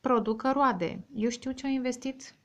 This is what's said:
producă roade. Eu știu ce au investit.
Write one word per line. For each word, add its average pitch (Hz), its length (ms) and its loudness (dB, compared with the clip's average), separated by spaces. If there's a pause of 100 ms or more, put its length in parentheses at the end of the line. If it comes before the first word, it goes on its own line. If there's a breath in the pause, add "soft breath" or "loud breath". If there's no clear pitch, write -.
producă 233 520 2
roade. 233 600 2
Eu 220 140 2
știu 247 240 -4
ce 262 140 -6
au 269 60 2
investit. 262 640 -4 (100)